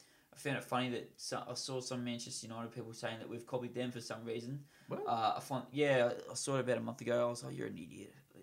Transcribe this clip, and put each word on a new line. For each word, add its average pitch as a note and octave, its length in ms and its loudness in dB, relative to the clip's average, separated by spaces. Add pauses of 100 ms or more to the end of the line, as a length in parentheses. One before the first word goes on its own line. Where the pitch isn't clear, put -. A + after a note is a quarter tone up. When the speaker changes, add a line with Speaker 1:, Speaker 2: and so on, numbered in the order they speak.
(340)
Speaker 1:
I - 40 -18
found C3+ 180 0
it - 80 -4
funny B2 260 2
that A#2 280 -4
so-, - 300 -4
I B2 60 -4
saw C3 260 -2
some B2 240 -2
Manchester A#2+ 420 -4
United A2+ 260 -4
people A2+ 220 -6
saying A2+ 240 -4
that A2 100 -8
we've A#2 180 -6
copied A#2+ 280 -2
them B2 180 0
for A#2 80 -6
some A2+ 240 -6
reason. A#2 360 -4 (280)
Speaker 2:
What? F#3 180 -2
Speaker 1:
Uh, A2+ 300 4
I - 40 -4
find, B2+ 320 -2
yeah, C3+ 360 8 (220)
I A#2 40 -6
saw C3+ 220 2
it C3 40 4
about A#2+ 180 4
a - 20 -2
month A#2 220 -4
ago. A#2+ 240 4
I A#2+ 40 4
was B2 140 -4
like, C3+ 120 -6
"You're A#2 120 -2
an G#2 100 -8
idiot." - 340 -12 (300)